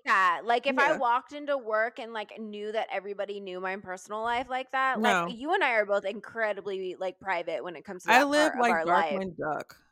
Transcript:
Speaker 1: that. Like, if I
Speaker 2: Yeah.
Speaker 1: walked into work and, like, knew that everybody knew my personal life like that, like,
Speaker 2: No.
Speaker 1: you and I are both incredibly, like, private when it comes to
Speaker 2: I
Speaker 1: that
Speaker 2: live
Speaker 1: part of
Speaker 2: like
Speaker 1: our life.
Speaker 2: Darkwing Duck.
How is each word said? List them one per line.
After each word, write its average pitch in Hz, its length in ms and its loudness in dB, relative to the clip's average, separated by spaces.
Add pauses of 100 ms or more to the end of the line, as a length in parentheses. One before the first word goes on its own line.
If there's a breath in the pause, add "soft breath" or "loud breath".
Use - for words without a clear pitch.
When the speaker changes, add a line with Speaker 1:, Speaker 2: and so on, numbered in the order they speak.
Speaker 1:
that. 185 400 4
Like, 240 220 2
if 262 120 2
I 285 140 6
Speaker 2:
Yeah. 294 60 0
Speaker 1:
walked 254 340 0
into 294 240 -4
work 220 420 -2
and, 233 140 -10
like, 208 260 -8
knew 208 340 -8
that 214 180 -2
everybody 196 500 -6
knew 185 200 -8
my 185 160 -4
personal 202 460 -10
life 240 260 -2
like 254 240 -6
that, 262 280 0
like, 202 200 4
Speaker 2:
No. 170 60 -2
Speaker 1:
you 247 280 -2
and 381 100 2
I 262 80 2
are 214 140 2
both 202 180 0
incredibly, 196 920 -4
like, 185 240 -6
private 170 440 -4
when 170 120 -10
it 139 80 -16
comes 185 200 -14
to - 40 -2
Speaker 2:
I 220 40 6
Speaker 1:
that 262 120 8
Speaker 2:
live 294 280 4
Speaker 1:
part - 80 -4
of 240 80 4
Speaker 2:
like - 0 -
Speaker 1:
our 165 160 2
life. 170 380 2
Speaker 2:
Darkwing 180 140 -8
Duck. 143 400 -6 (160)